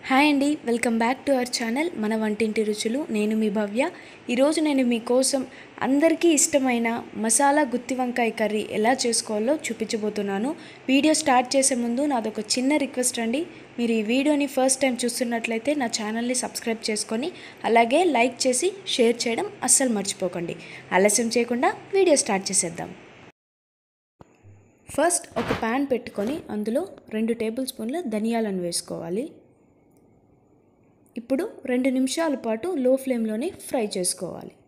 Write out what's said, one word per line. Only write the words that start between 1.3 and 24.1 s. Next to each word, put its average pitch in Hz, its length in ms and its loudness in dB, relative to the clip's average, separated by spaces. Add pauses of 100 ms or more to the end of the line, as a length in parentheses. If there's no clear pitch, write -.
our 247 200 -2
channel 247 300 -2 (160)
మన 214 200 0
వంటింటి 214 460 0
రుచులు. 220 300 -2 (180)
నేను 214 260 2
మీ 214 60 2 (100)
భవ్య. 208 240 0 (500)
ఈరోజు 285 340 4
నేను 277 240 2
మీకోసం 247 520 2 (440)
అందరికీ 320 420 4 (100)
ఇష్టమైన 247 500 2 (340)
మసాలా 277 400 4 (120)
గుత్తి 247 260 -4
వంకాయ 240 400 0
కర్రీ 214 200 0 (180)
ఎలా 214 140 4 (120)
చేసుకోవాలో 226 500 0 (120)
చూపించబోతున్నాను. 208 840 -4 (400)
వీడియో 277 300 6
స్టార్ట్ 254 340 4
చేసే 269 280 4
ముందు 240 280 -2
నాదొక 220 300 -2 (140)
చిన్న 262 280 2
రిక్వెస్ట్ 254 420 -2
అండి. 233 160 0 (380)
మీరు 233 220 2
ఈ - 100 -2
వీడియోని 277 460 2
ఫస్ట్ 262 260 2
టైమ్ 262 220 2
చూస్తున్నట్లయితే 233 800 -2
నా 240 40 -2 (120)
ఛానల్ని 233 440 -4
సబ్స్క్రైబ్ 226 460 -6
చేసుకొని, 226 420 -4 (380)
అలాగే 233 320 4 (160)
లైక్ 247 200 2 (100)
చేసి, 262 240 2 (260)
షేర్ 233 280 4
చేయడం 240 240 -2 (200)
అస్సలు 254 300 4
మర్చిపోకండి. 175 580 -6 (420)
ఆలస్యం 208 380 4
చేయకుండా 247 340 2 (240)
వీడియో 349 300 6
స్టార్ట్ 190 260 -2
చేసేద్దాం. 175 400 -2 (2000)